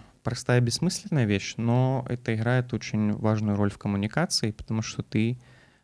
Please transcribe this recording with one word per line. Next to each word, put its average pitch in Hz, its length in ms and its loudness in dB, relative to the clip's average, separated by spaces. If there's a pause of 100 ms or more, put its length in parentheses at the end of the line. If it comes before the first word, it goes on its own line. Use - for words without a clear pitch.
(240)
простая 123 360 2
бессмысленная 123 640 0
вещь, 101 300 0
но 123 520 2
это 120 260 -4
играет 123 400 0
очень 107 380 0
важную 107 440 2
роль 101 140 2
в - 80 -16
коммуникации, 104 720 0
потому 110 320 -4
что - 200 -8
ты, 113 360 0 (460)